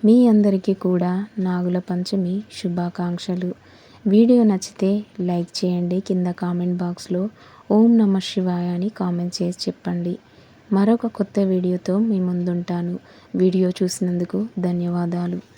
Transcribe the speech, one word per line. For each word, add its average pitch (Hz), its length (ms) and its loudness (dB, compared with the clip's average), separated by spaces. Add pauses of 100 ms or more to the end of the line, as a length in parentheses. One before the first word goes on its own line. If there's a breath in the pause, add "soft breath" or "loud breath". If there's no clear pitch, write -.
మీ 220 140 8 (120)
అందరికీ 202 460 4
కూడా 180 380 0 (260)
నాగుల 180 400 -2
పంచమి 180 560 -4 (180)
శుభాకాంక్షలు. 175 960 -6 (560 soft breath)
వీడియో 233 380 6
నచ్చితే 196 460 0 (300)
లైక్ 175 340 -2
చేయండి, 180 460 -2
కింద 185 320 -2
కామెంట్ 175 460 -4
బాక్స్లో 180 440 -4 (480 loud breath)
"ఓం 220 280 6
నమః 196 260 2
శివాయ" 180 440 -2
అని 175 200 -2
కామెంట్ 175 460 -4
చేసి 180 260 -4
చెప్పండి. 175 540 -4 (580 soft breath)
మరొక 208 340 2
కొత్త 202 340 -4
వీడియోతో 180 580 0
మీ 214 220 0
ముందుంటాను. 175 760 -2 (420 loud breath)
వీడియో 185 340 2
చూసినందుకు 180 680 -2 (200)
ధన్యవాదాలు. 175 800 -2 (200)